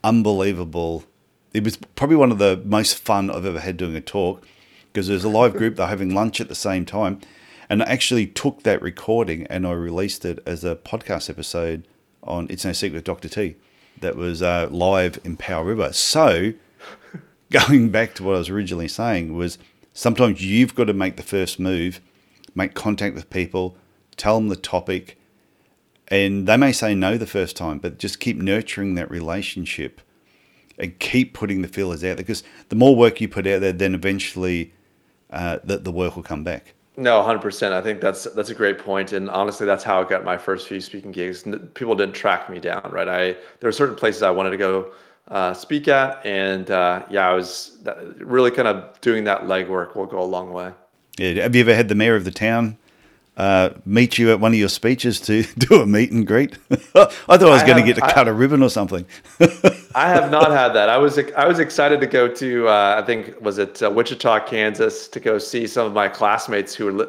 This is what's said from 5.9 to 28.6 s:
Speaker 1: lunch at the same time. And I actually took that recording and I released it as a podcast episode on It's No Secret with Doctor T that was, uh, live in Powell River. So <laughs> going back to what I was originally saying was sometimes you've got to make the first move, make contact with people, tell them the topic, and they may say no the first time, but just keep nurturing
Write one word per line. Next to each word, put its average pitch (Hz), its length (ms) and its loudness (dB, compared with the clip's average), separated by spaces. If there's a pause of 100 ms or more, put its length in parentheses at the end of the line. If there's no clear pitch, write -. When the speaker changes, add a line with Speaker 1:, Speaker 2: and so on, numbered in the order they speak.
Speaker 1:
lunch 107 280 -2
at 110 80 -10
the 73 60 -12
same 92 300 -4
time. 98 340 -4 (500)
And 104 140 0
I - 20 0
actually 120 420 0
took - 360 -6
that 104 180 0
recording 90 640 -4
and 92 180 -6
I 90 60 -4
released 87 540 -6
it 85 200 -6
as 87 200 -8
a 85 100 -4
podcast - 540 -10
episode 82 580 -8 (360)
on 85 260 -8
It's - 160 -10
No 90 80 -6
Secret 85 240 -6
with 82 80 -12
Doctor 85 240 -10
T 90 260 -6 (460)
that - 160 -6
was, 85 240 -6
uh, 87 300 -2
live 92 520 0
in 85 140 -10
Powell 82 260 -6
River. 92 300 -4
So 110 600 2 (500)
<laughs> - 460 -20
going 127 400 4
back 110 260 -2
to 95 80 -12
what 95 120 -2
I 90 40 0
was 82 100 -6
originally 92 400 -6
saying 87 480 -4
was 87 200 -6 (360)
sometimes 113 500 0
you've 113 320 2
got 120 100 2
to 104 80 0
make 95 220 -4
the - 80 -16
first 95 360 -4
move, 92 420 -4 (540)
make 95 180 -4
contact 101 400 -6
with 76 160 -16
people, 92 460 -6 (420)
tell 107 180 2
them 110 140 0
the 98 60 -4
topic, - 640 -6 (920)
and 98 400 0
they 107 100 6
may 139 140 4
say 110 240 -2
no 95 220 0
the 110 100 -6
first 92 280 -4
time, 80 220 -8
but 80 220 -10
just - 200 -8
keep - 180 -4
nurturing 98 580 -4